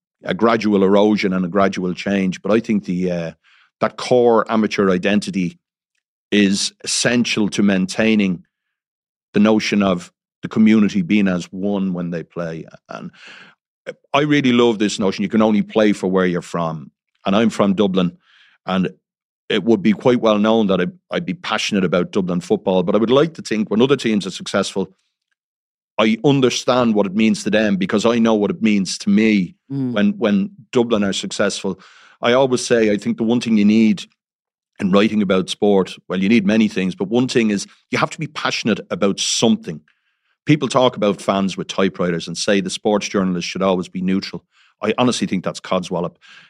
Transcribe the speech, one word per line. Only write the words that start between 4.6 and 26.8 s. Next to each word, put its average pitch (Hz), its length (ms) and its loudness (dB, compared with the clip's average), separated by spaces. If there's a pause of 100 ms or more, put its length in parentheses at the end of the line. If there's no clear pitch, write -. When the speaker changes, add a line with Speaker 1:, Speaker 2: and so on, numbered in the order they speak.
Speaker 1:
identity 95 680 -2 (720)
is 101 420 2 (120)
essential 120 640 -2
to - 120 -2
maintaining 98 840 0 (920)
the 104 60 2
notion 107 420 2
of 92 300 -2 (300)
the - 60 -10
community 107 540 4
being 98 260 0
as 87 180 -4
one 95 460 -4
when 87 180 -6
they 85 120 -8
play. 82 420 -10 (240)
And - 220 -14 (1040)
I 139 60 4
really 143 320 2
love 120 260 4
this 104 200 -2
notion. 98 240 -2
You 95 60 -2
can 110 140 2
only 107 200 4
play 107 300 2
for 98 180 -4
where 92 160 2
you're 85 140 -2
from. 80 500 -8 (360)
And 98 100 0
I'm 113 140 2
from 101 240 0
Dublin, 92 420 0 (480)
and 90 260 -2 (600)
it 101 140 -2
would 110 180 2
be 107 100 2
quite 123 280 2
well 107 180 2
known 110 300 2
that 95 120 0
I, 92 60 0 (240)
I'd 90 160 -6
be 90 80 -6
passionate 104 500 -4
about 90 280 -2
Dublin 90 280 -2
football, 92 440 0
but 95 100 0
I 104 40 2
would 113 120 2
like 156 240 2
to - 80 -14
think 107 260 -4
when 104 140 2
other 139 140 4
teams 107 300 -2
are 95 40 -6
successful, 95 640 -4 (1040)
I 110 260 2
understand 127 720 2